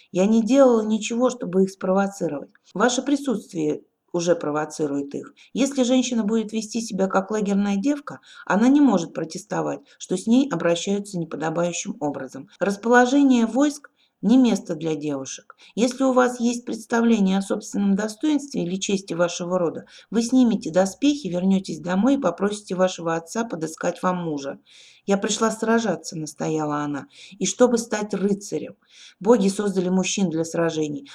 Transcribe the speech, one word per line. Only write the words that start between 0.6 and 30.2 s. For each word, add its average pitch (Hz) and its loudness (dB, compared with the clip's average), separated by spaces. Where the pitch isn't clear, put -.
ничего, 220 0
чтобы 180 0
их 190 -2
спровоцировать. 185 -2
Ваше 233 2
присутствие 202 -2
уже 170 2
провоцирует 147 -4
их. 139 -12
Если 262 0
женщина 247 2
будет 214 0
вести 220 -6
себя 190 -2
как 190 -2
лагерная 202 0
девка, 285 -4
она 214 4
не 285 6
может 196 4
протестовать, 160 -6
что - -6
с 185 -6
ней 262 4
обращаются 175 -2
неподобающим 165 -4
образом. 135 -8
Расположение 240 4
войск 285 -2
не 226 6
место 202 2
для 156 -4
девушек. 143 -8
Если 247 0
у 262 2
вас 247 2
есть 240 -2
представление 226 2
о 196 -2
собственном 202 -2
достоинстве 220 -2
или 175 -4
чести 190 -4
вашего 175 -2
рода, 156 -2
вы 233 0
снимете 233 2
доспехи, 190 0
вернетесь 180 0
домой 190 2
и 277 -2
попросите 196 -2
вашего 175 -2
отца - -6
подыскать 170 -6
вам 180 -2
мужа". 143 -6
"Я 196 0
пришла 220 -2
сражаться", 220 -2
настояла 156 -4
она, 147 -6
"и 185 -2
чтобы 233 2
стать 214 -6
рыцарем. 196 -4
Боги 196 6
создали 190 0
мужчин 185 0